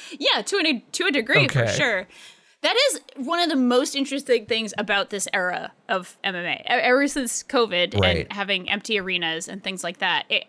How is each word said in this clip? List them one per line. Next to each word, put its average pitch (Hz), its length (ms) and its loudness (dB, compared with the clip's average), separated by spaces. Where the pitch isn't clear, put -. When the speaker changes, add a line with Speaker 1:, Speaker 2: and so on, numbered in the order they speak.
Speaker 1:
Yeah, 392 260 2
to - 140 -2
a, 311 260 0
to 349 140 -2
a 392 40 2
degree, 269 360 4
for 127 160 2
Speaker 2:
Okay. 107 120 2
Speaker 1:
sure. 202 320 0
That 339 140 0
is 349 120 -4
one 320 220 0
of 349 100 2
the 302 60 2
most 254 400 4
interesting 269 500 0
things 220 320 -2
about 202 320 0
this 196 240 -4
era 180 380 -2
of 185 340 -4
M 190 120 -2
M 175 100 -6
A. 156 160 -2
E-, - 60 -14
ever 254 400 4
since 269 360 -4
covid 180 560 0
Speaker 2:
Right. 87 260 2
Speaker 1:
and - 80 -12
having 190 360 -2
empty 202 300 -2
arenas 175 480 -4
and 190 160 -10
things 190 200 -8
like 180 160 -6
that, 175 300 0
it, - 200 -2